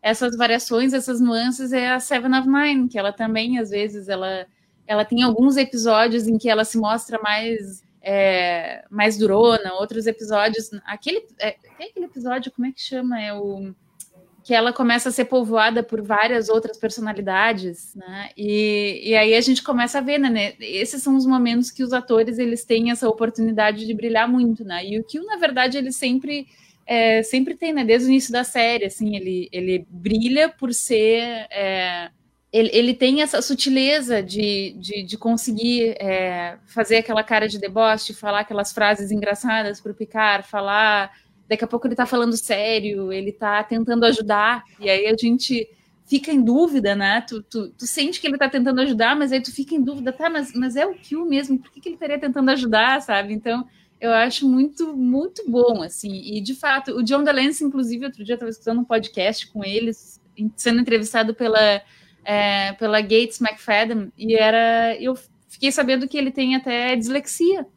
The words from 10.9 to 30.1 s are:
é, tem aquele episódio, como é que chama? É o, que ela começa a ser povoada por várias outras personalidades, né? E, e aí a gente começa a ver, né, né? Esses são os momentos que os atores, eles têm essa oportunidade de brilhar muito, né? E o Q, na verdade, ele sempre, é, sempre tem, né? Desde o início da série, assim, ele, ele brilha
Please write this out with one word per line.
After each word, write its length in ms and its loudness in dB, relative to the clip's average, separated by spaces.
é, 160 -6
tem 140 -16
aquele 160 -10
episódio, 440 -8
como 160 -6
é 60 -8
que 80 -16
chama? 400 -6
É 140 -8
o, 400 -10
que 120 -2
ela 180 2
começa 380 2
a 20 -4
ser 140 0
povoada 560 2
por 180 -4
várias 480 0
outras 300 0
personalidades, 1160 -2
né? 400 -14
E, 760 0
e 40 4
aí 200 6
a 80 6
gente 200 2
começa 360 0
a 20 -2
ver, 180 -2
né, 120 2
né? 280 -2
Esses 440 -6
são 120 2
os 120 4
momentos 440 2
que 140 -6
os 80 -6
atores, 460 2
eles 260 -2
têm 260 2
essa 160 -2
oportunidade 800 0
de 60 -4
brilhar 340 0
muito, 380 2
né? 200 -6
E 140 -4
o 60 -6
Q, 220 -10
na 100 -6
verdade, 400 0
ele 160 -4
sempre, 560 -4
é, 360 4
sempre 320 0
tem, 200 -4
né? 100 0
Desde 240 4
o 20 6
início 220 4
da 100 0
série, 440 0
assim, 280 -4
ele, 380 -6
ele 380 -4
brilha 580 0